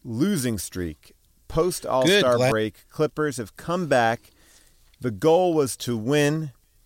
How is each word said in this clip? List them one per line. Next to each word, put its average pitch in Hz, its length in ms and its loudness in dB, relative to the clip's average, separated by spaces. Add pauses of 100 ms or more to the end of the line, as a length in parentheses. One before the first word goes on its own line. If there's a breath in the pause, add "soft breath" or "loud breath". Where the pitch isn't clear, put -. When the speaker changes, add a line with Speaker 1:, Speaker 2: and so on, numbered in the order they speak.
Speaker 1:
losing 127 520 -2
streak. 90 540 -10 (380)
Post 165 360 -2
All-Star 160 360 2
Speaker 2:
Good, 123 160 2
glad 127 140 2
Speaker 1:
break, 110 380 -4
Clippers 151 480 -4
have 110 200 -12
come 175 300 -4
back. 117 440 2 (680 soft breath)
The 127 100 -4
goal 165 420 2
was 143 240 0
to 123 200 -6
win, 147 540 0 (340)